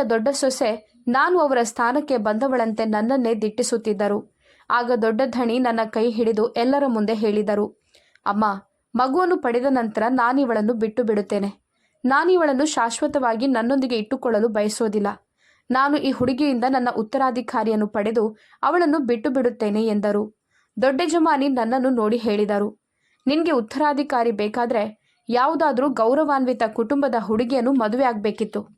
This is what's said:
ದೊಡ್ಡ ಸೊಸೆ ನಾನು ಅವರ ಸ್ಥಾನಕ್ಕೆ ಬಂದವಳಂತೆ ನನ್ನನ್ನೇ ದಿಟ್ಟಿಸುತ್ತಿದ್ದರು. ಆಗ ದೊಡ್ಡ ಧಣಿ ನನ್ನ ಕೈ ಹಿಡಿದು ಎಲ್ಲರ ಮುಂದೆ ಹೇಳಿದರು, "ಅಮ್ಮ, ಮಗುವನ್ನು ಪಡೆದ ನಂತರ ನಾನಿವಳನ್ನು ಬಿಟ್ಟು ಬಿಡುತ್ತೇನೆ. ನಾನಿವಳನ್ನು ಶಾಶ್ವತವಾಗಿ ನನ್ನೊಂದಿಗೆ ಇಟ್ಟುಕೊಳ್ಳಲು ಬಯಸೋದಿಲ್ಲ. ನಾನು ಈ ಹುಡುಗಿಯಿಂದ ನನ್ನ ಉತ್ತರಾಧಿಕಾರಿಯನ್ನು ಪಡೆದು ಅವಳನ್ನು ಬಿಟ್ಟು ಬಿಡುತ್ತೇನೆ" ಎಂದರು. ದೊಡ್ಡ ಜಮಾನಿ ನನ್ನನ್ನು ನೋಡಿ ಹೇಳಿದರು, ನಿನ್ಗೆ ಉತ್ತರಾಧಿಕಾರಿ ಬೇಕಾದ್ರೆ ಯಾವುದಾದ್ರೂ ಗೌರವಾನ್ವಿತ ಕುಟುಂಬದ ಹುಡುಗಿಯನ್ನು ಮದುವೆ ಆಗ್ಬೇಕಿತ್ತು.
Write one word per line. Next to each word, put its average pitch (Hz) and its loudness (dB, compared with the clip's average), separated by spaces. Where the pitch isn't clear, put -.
ದೊಡ್ಡ 226 2
ಸೊಸೆ 262 -2
ನಾನು 302 2
ಅವರ 277 2
ಸ್ಥಾನಕ್ಕೆ 254 -2
ಬಂದವಳಂತೆ 226 0
ನನ್ನನ್ನೇ 226 0
ದಿಟ್ಟಿಸುತ್ತಿದ್ದರು. 214 -2
ಆಗ 240 0
ದೊಡ್ಡ 226 2
ಧಣಿ 240 -2
ನನ್ನ 233 0
ಕೈ 233 0
ಹಿಡಿದು 220 0
ಎಲ್ಲರ 269 2
ಮುಂದೆ 220 0
ಹೇಳಿದರು, 208 -2
"ಅಮ್ಮ, 202 -2
ಮಗುವನ್ನು 330 2
ಪಡೆದ 240 -2
ನಂತರ 233 0
ನಾನಿವಳನ್ನು 247 2
ಬಿಟ್ಟು 220 -2
ಬಿಡುತ್ತೇನೆ. 208 -2
ನಾನಿವಳನ್ನು 302 2
ಶಾಶ್ವತವಾಗಿ 254 -2
ನನ್ನೊಂದಿಗೆ 247 0
ಇಟ್ಟುಕೊಳ್ಳಲು 226 0
ಬಯಸೋದಿಲ್ಲ. 208 -2
ನಾನು 269 2
ಈ 269 -2
ಹುಡುಗಿಯಿಂದ 247 0
ನನ್ನ 254 0
ಉತ್ತರಾಧಿಕಾರಿಯನ್ನು 226 -2
ಪಡೆದು 220 -2
ಅವಳನ್ನು 320 2
ಬಿಟ್ಟು 240 -2
ಬಿಡುತ್ತೇನೆ" 233 0
ಎಂದರು. 208 -2
ದೊಡ್ಡ 262 2
ಜಮಾನಿ 311 2
ನನ್ನನ್ನು 247 0
ನೋಡಿ 226 2
ಹೇಳಿದರು, 208 -2
ನಿನ್ಗೆ 320 2
ಉತ್ತರಾಧಿಕಾರಿ 269 0
ಬೇಕಾದ್ರೆ 214 -4
ಯಾವುದಾದ್ರೂ 277 2
ಗೌರವಾನ್ವಿತ 262 2
ಕುಟುಂಬದ 254 0
ಹುಡುಗಿಯನ್ನು 233 0
ಮದುವೆ 247 2
ಆಗ್ಬೇಕಿತ್ತು. 214 -4